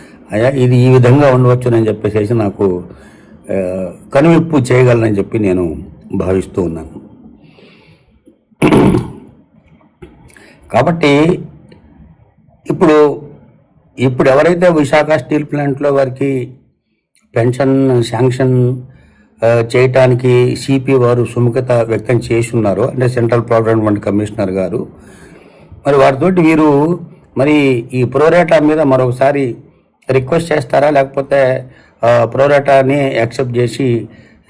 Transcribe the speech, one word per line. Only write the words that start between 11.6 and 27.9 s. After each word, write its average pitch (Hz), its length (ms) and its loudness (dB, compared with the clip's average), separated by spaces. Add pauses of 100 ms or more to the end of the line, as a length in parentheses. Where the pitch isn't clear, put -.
ఇప్పుడు, 151 520 2 (760)
ఇప్పుడు 131 320 0
ఎవరైతే 170 380 2
విశాఖ 151 500 0
స్టీల్ 151 260 -4
ప్లాంట్‌లో 143 480 -4
వారికి 131 640 -4 (840)
పెన్షన్ 131 680 0
శాంక్షన్, 127 720 0 (680)
ఆ, 117 320 2
చేయటానికి 127 800 2
సిపి 135 380 -2
వారు 120 300 2
సుముఖత 120 480 -2
వ్యక్తం 113 480 -2 (120)
చేసి 117 240 -2
ఉన్నారో, 107 300 -2
అంటే 127 220 -2
సెంట్రల్ 117 400 -2
ప్రావిడెంట్ 113 360 0
ఫండ్ 104 160 -2
కమిషనర్ 101 500 -4
గారు, 92 360 -6 (1000)
మరి 139 100 2
వారితోటి 139 440 2
వీరు 156 580 2 (400)
మరి 135 460 0 (100)